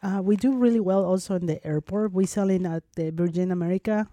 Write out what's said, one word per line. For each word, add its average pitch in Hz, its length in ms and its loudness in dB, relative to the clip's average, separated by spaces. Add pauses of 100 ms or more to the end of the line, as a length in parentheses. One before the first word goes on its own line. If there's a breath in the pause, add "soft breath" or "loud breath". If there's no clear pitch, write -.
Uh, 196 200 -2
we 202 140 4
do 254 200 2
really 233 240 4
well 190 240 2
also 185 320 0
in 175 100 -4
the 160 200 -4
airport. 185 460 -2
We 190 140 2
sell 196 240 0
in 185 160 0
at 165 160 -4 (140)
the 160 140 -4
Virgin 175 420 0
America, 190 600 -2